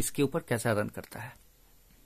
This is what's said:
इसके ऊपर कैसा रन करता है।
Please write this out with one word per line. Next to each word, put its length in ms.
इसके 220
ऊपर 180
कैसा 320
रन 160
करता 320
है। 220